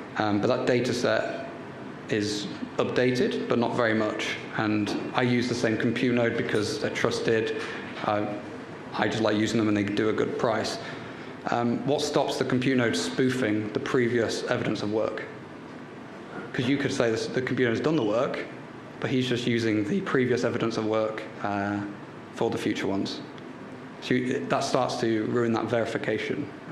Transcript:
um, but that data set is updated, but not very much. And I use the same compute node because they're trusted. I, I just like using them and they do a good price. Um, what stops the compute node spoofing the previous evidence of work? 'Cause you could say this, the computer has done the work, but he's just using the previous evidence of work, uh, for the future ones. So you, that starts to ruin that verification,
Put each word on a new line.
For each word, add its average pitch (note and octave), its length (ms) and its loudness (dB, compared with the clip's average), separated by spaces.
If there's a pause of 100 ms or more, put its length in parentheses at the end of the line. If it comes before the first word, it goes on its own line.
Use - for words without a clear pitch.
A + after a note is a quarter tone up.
(180)
um, G#2 240 2
but - 60 2
that B2+ 180 2
data B2 280 2
set - 540 0 (640)
is G#2 380 0 (300)
updated, B2+ 680 2
but A#2+ 120 2
not A#2 160 0
very A#2 180 4
much. G#2+ 440 -2 (200)
And G#2+ 560 0
I - 80 2
use B2 260 4
the A#2 80 0
same A2 220 2
compute A#2+ 380 2
node A#2 200 2
because G#2 440 0
they're A2 100 0
trusted. A2 720 2 (420)
I, G#2 240 2 (680)
I A#2 140 2
just A2 140 0
like G#2+ 160 4
using A2 220 2
them G#2+ 80 4
and G#2 100 4
they G#2 60 4
do G#2+ 260 2
a G#2+ 40 2
good - 240 0
price. A2 400 0 (720)
Um, A#2 380 2
what C#3+ 140 2
stops - 360 2
the C3 80 0
compute B2+ 320 2
node A#2 180 4
spoofing B2 760 2
the - 80 -2
previous A#2 640 2
evidence A2 400 0
of G#2 80 -2
work? G#2+ 320 0 (1300)
'Cause B2 160 -2
you C#3 100 2
could C#3 140 0
say A#2+ 180 2
this, A2 180 0
the - 140 -2
computer B2+ 300 2
has A2+ 80 2
done D3+ 160 2
the C#3 80 4
work, A2 420 0 (540)
but A2+ 100 -2
he's B2+ 180 2
just B2 200 0
using A2 400 2
the F#3+ 140 2
previous B2 420 2
evidence A#2 340 0
of A2 80 0
work, A2 380 0 (200)
uh, G2+ 360 0 (560)
for A#2 140 2
the - 80 -2
future - 300 0
ones. G2 340 -2 (800)
So - 120 0
you, B2+ 360 0
that C3+ 140 4
starts B2 340 2
to A2+ 280 2
ruin A#2+ 280 2
that A2+ 120 2
verification, - 840 0 (240)